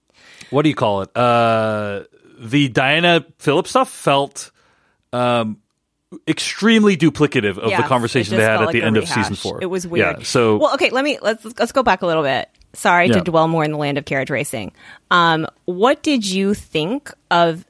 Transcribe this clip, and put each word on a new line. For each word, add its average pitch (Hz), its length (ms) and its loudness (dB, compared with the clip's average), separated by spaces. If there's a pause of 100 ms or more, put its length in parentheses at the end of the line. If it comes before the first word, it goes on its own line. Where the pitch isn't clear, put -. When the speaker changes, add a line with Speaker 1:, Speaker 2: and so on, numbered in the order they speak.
(500)
Speaker 1:
what 139 120 0
do 156 60 2
you 143 60 0
call 101 280 0
it? - 140 -10
Uh, 110 880 0 (340)
the 131 300 0
Diana 156 560 2 (140)
Philip 156 280 0
stuff - 240 0
felt, - 600 -2 (640)
um, 120 460 -2 (680)
extremely 208 680 2
duplicative 151 640 0
of 113 120 -2
Speaker 2:
Yes, - 120 0
Speaker 1:
the - 60 -2
conversation 117 460 0
Speaker 2:
it - 20 0
Speaker 1:
they 110 80 4
Speaker 2:
just 110 60 4
Speaker 1:
had 107 80 2
Speaker 2:
felt 107 100 2
Speaker 1:
at - 40 -4
the 117 60 2
Speaker 2:
like 107 60 0
a - 20 0
Speaker 1:
end 110 100 2
of 104 80 2
Speaker 2:
rehash. 87 120 -4
Speaker 1:
season 107 180 -2
four. - 260 -6
Speaker 2:
It 190 60 -4
was 180 180 -4
Speaker 1:
Yeah, 170 60 -12
Speaker 2:
weird. 107 360 -2
Speaker 1:
so 113 320 2
Speaker 2:
Well, 269 160 2
okay, 294 160 0
let 262 120 0
me, 285 180 -2
let's, 220 240 -4 (140)
let's - 140 -2
go 269 100 0
back 233 200 0
a 185 40 -2
little 160 160 0
bit. 131 260 -2 (240)
Sorry 175 360 2
to - 60 4
Speaker 1:
Yeah. 202 100 2
Speaker 2:
dwell 160 240 2
more 165 160 0
in 151 80 -2
the 147 60 -6
land 143 200 -2
of - 60 -8
carriage 135 260 -4
racing. 120 420 -6 (380)
Um, 165 360 2 (180)
what 202 400 0
did 269 220 0
you 196 280 0
think 180 580 -6 (200)
of, 170 380 2